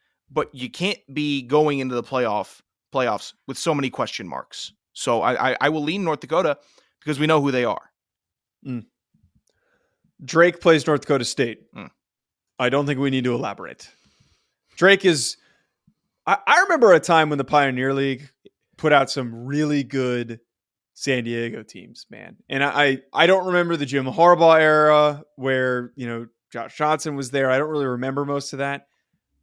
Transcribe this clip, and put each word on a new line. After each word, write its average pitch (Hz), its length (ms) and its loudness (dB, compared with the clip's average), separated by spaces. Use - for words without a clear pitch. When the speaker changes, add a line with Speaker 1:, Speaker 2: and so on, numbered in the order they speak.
Speaker 1:
But 143 240 -6
you 127 160 -12
can't 190 300 -6
be 143 300 -4
going 147 360 0
into 131 160 -6
the 120 80 -4
playoff, 113 560 -4
playoffs 120 400 -4
with 131 100 -10
so 165 160 -2
many 139 160 -2
question 110 380 -8
marks. - 460 -14
So 117 260 -2
I, 127 300 0
I, - 100 -4
I 143 80 2
will 156 140 -4
lean 185 200 -4
North 156 180 -4
Dakota 151 360 -2
because 147 200 -6
we 151 80 0
know 156 140 2
who 139 100 0
they 123 140 0
are. - 260 -6
Speaker 2:
Mm. 120 200 -10
Drake 170 380 2
plays 160 260 4
North 147 140 2
Dakota 131 240 0
State. - 500 -6
Speaker 1:
Mm. 87 140 -16
Speaker 2:
I 127 120 0
don't 143 160 0
think 139 140 -4
we 139 100 0
need 131 160 -2
to 123 80 -2
elaborate. 101 560 -10
Drake 190 280 4
is, 151 320 0
I, 190 120 0
I 320 140 6
remember 294 320 4
a 160 60 6
time 160 300 2
when 147 80 -4
the 139 60 -2
Pioneer 135 500 0
League 135 360 -4
put 156 160 2
out 139 180 4
some 120 340 -8
really 147 380 -2
good 123 560 -4
San 127 320 -4
Diego 117 380 -8
teams, 92 460 -20
man. 104 280 -20
And 139 140 -4
I, 143 200 2
I, 139 140 2
I 165 140 4
don't 185 200 2
remember 175 280 0
the 143 100 -2
Jim 135 200 -4
Harbaugh 165 540 6
era 151 640 4
where, 127 600 -2
you 127 120 -10
know, 117 200 -8
Josh - 260 -14
Johnson 151 400 -2
was 131 140 -10
there. 135 200 0
I 131 60 2
don't 151 120 -2
really 147 160 -4
remember 131 380 -4
most 143 300 -8
of 135 60 -10
that. 139 280 -8